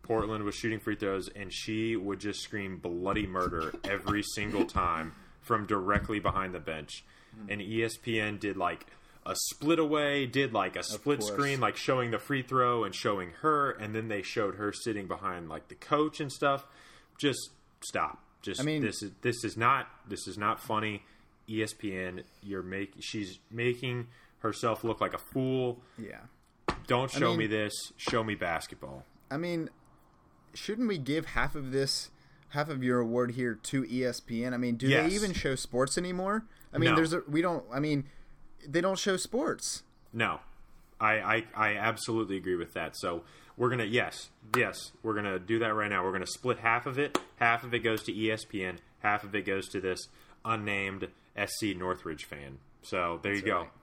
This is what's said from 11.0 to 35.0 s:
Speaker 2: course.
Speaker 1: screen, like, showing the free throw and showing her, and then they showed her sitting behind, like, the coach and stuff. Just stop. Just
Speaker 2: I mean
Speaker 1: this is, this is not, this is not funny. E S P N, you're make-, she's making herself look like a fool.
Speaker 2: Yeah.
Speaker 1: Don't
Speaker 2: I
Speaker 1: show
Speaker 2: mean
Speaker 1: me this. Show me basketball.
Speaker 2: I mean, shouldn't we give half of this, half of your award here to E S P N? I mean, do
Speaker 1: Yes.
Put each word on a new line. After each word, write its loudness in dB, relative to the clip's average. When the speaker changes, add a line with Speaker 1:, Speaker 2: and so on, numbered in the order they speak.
Speaker 2:
course. 0
Speaker 1:
screen, 2
like, 4
showing 2
the 0
free -2
throw 4
and -2
showing 0
her, 4
and -6
then -2
they -2
showed 0
her 0
sitting -4
behind, -4
like, -10
the -16
coach 0
and -4
stuff. 0
Just 0
stop. -2
Just -4
Speaker 2:
I 0
mean 0
Speaker 1:
this 0
is, -8
this 0
is -2
not, 4
this -8
is -8
not 2
funny. -2
E 0
S -2
P -6
N, -6
you're -6
make-, -6
she's -6
making -2
herself 0
look 0
like 0
a -6
fool. 0
Speaker 2:
Yeah. -12
Speaker 1:
Don't 2
Speaker 2:
I -2
Speaker 1:
show 6
Speaker 2:
mean 2
Speaker 1:
me 2
this. 0
Show 2
me 0
basketball. -4
Speaker 2:
I -4
mean, -2
shouldn't -2
we 0
give 0
half 0
of -4
this, 0
half 0
of -2
your 4
award 2
here 0
to -2
E 0
S 0
P -4
N? -2
I -2
mean, 2
do 2
Speaker 1:
Yes. 8